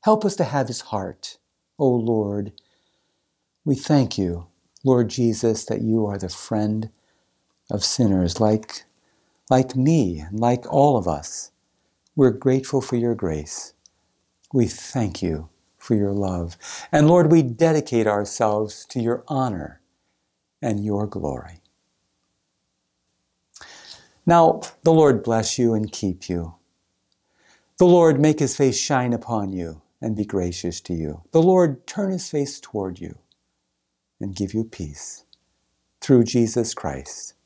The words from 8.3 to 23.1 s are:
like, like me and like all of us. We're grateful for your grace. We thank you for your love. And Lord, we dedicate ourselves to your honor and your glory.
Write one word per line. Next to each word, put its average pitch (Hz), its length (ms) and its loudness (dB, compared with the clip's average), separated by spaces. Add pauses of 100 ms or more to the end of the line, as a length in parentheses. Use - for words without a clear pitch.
like, 107 460 0 (680)
like 131 240 2
me 127 460 2
and 87 180 -10
like 123 340 0
all 143 240 4
of 90 120 -2
us. - 420 -8 (640)
We're 131 160 6
grateful 131 500 -2
for 127 160 -6
your 117 180 0
grace. - 600 -6 (760)
We 123 140 2
thank - 560 -6
you 82 260 -4 (300)
for - 160 -2
your 101 180 0
love. 92 440 -4 (360)
And 151 160 6
Lord, 165 240 6
we 165 100 8
dedicate 131 640 0
ourselves 104 800 -2
to - 140 -8
your 117 260 -2
honor 113 540 -4 (800)
and 107 240 -4
your 104 220 -2
glory. - 540 -8 (2750)